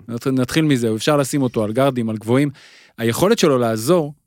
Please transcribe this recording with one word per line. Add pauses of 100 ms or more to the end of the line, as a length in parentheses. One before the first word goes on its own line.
נת-,
נתחיל
מזה,
אפשר
לשים
אותו
על
גארדים,
על
גבוהים. (480)
היכולת
שלו
לעזור, (140)